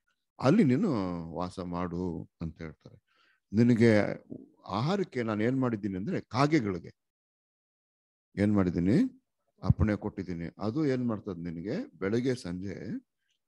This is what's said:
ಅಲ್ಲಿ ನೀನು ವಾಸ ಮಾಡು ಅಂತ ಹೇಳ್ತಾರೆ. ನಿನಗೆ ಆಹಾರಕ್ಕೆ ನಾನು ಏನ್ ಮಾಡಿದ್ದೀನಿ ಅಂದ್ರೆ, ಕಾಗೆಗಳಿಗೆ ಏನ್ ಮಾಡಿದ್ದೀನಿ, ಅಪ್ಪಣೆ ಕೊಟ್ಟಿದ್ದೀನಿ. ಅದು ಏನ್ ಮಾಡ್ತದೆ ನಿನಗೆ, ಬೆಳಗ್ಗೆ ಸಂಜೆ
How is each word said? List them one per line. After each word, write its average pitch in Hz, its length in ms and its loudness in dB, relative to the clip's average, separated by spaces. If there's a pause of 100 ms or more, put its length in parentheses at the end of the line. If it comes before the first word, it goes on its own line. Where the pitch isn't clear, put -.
(400)
ಅಲ್ಲಿ 180 240 6
ನೀನು 156 260 4 (440)
ವಾಸ 90 260 -6
ಮಾಡು 87 720 -4 (100)
ಅಂತ 82 200 -8
ಹೇಳ್ತಾರೆ. - 400 -16 (520)
ನಿನಗೆ 113 480 6 (640)
ಆಹಾರಕ್ಕೆ 131 580 -4
ನಾನು 107 200 -2
ಏನ್ 131 160 2
ಮಾಡಿದ್ದೀನಿ 107 380 -2
ಅಂದ್ರೆ, 110 240 -4
ಕಾಗೆಗಳಿಗೆ 117 680 0 (1500)
ಏನ್ 104 180 2
ಮಾಡಿದ್ದೀನಿ, 95 680 2 (420)
ಅಪ್ಪಣೆ - 320 0
ಕೊಟ್ಟಿದ್ದೀನಿ. 87 640 -8
ಅದು 113 280 -4
ಏನ್ 127 220 -4
ಮಾಡ್ತದೆ 98 340 -8
ನಿನಗೆ, 87 560 -8
ಬೆಳಗ್ಗೆ 120 380 -2
ಸಂಜೆ 92 520 -10 (600)